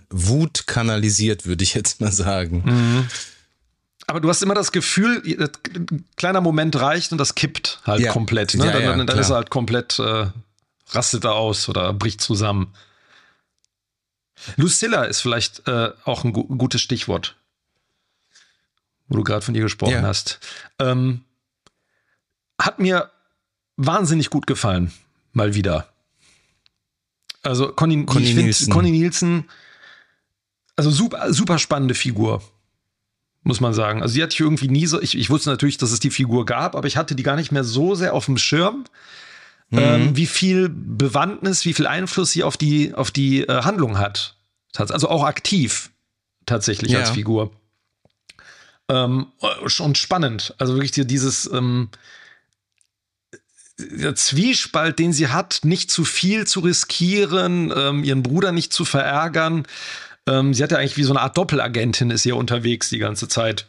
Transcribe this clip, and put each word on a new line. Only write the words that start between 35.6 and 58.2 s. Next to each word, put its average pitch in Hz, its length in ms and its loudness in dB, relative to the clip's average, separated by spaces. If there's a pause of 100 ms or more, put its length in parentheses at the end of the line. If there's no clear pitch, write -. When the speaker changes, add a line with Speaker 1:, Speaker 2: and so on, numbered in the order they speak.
Speaker 2:
dass 117 140 -2
es 117 100 -2
die 139 100 0
Figur 120 360 0
gab, 131 280 -2
aber 143 120 -2
ich 131 100 -2
hatte 156 180 -2
die 131 80 -4
gar 143 140 0
nicht 151 160 -2
mehr 139 120 2
so 139 300 0
sehr 180 200 -2
auf 135 120 -2
dem 135 120 2
Schirm, 208 460 0 (840)
Speaker 1:
Mhm. 117 80 2
Speaker 2:
ähm, 120 380 4
wie 160 100 2
viel 185 420 2
Bewandtnis, 143 960 -2
wie 165 80 0
viel - 140 0
Einfluss 175 460 -2
sie 165 120 0
auf - 140 -2
die, 147 360 2
auf - 160 -2
die, 135 380 2
äh, 127 140 0
Handlung 143 360 0
hat. - 380 -4 (380)
Tats-, 104 180 -2
also - 160 0
auch 147 160 2
aktiv 147 640 0 (540)
tatsächlich 113 520 0
als 120 120 0
Speaker 1:
Ja. 113 60 -2
Speaker 2:
Figur. 110 360 -2 (1400)
Ähm, 131 380 0 (380)
schon 147 280 0
spannend. 139 640 -2
Also 127 160 0
wirklich 139 160 0
die-, 139 160 0
dieses, 131 440 -2
ähm, 123 380 0 (1900)
der - 360 -6
Zwiespalt, 165 840 0
den 165 160 2
sie 143 140 2
hat, 175 360 -2
nicht 180 260 2
zu 165 140 0
viel 202 420 0
zu 196 140 -2
riskieren, 180 1120 0
ähm, 143 300 0
ihren 135 180 0